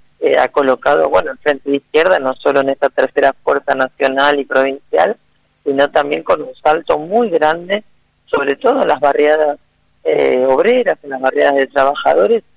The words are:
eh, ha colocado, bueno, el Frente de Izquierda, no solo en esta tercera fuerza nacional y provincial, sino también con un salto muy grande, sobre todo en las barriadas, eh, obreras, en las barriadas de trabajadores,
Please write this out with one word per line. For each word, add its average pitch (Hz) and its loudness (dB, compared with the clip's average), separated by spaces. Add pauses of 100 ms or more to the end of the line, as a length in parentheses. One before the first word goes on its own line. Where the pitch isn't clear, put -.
(200)
eh, 139 0
ha 131 0
colocado, 143 0
bueno, 147 -4
el 131 -12
Frente 143 -4
de 139 0
Izquierda, 165 0
no 131 -4
solo 139 0
en 135 0
esta 139 -2
tercera 135 0 (100)
fuerza 139 -2
nacional 135 -2
y 127 -6
provincial, 139 -2 (480)
sino 143 0
también 151 -2
con 160 -2
un 135 -12
salto 151 0
muy 202 -2
grande, 170 -2 (400)
sobre 139 -2
todo - 0
en 175 -2
las 151 0
barriadas, 147 2 (460)
eh, 135 0
obreras, 185 0
en 143 -14
las 131 -8
barriadas 139 0
de 135 0
trabajadores, 147 0 (140)